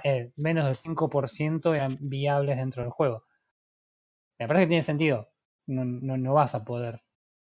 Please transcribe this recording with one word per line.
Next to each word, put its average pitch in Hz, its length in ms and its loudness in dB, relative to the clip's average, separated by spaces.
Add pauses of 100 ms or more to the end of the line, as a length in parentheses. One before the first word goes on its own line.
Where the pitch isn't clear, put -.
eh, 127 320 0
menos 156 300 0
del 131 100 0
cinco 160 340 -2
por 135 180 0
ciento 156 460 0
eran 135 260 0
viables 143 580 0
dentro 131 240 -4
del 123 100 -6
juego". 123 320 -2 (1120)
Me 117 80 -4
parece 170 180 6
que 160 40 6
tiene 165 140 4
sentido. 147 480 0 (360)
No, 127 180 -2
no, 127 320 -4
no 131 180 0
vas 147 200 4
a 110 100 -4
poder, 120 380 -6 (440)